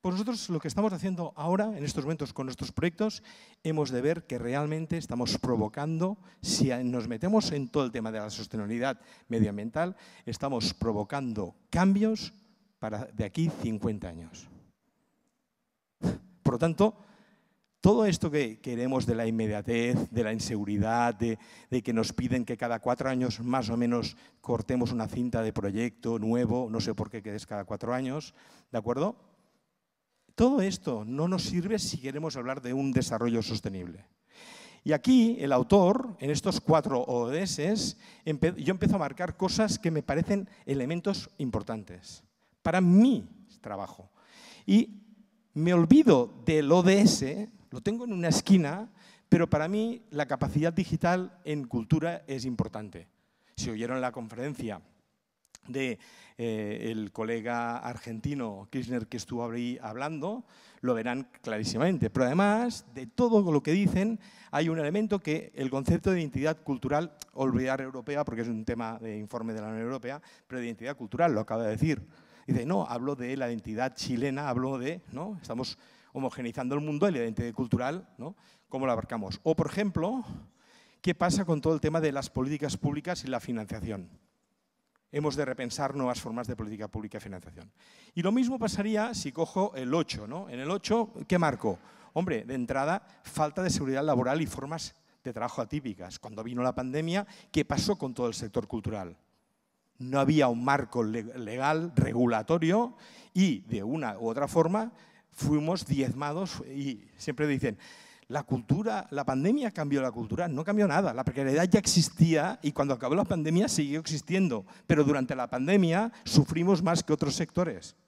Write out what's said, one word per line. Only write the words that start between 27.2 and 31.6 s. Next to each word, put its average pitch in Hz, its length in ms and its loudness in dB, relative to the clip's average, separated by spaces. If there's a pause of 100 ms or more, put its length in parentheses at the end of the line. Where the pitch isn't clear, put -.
que 101 140 -10
es 107 120 -10
cada 101 180 -6
cuatro 110 280 -6
años, 131 400 -6 (380)
¿de 120 80 -4
acuerdo? 127 500 -2 (1120)
Todo 254 220 6
esto 165 440 -2
no 135 220 -2
nos 185 160 0
sirve 196 380 -2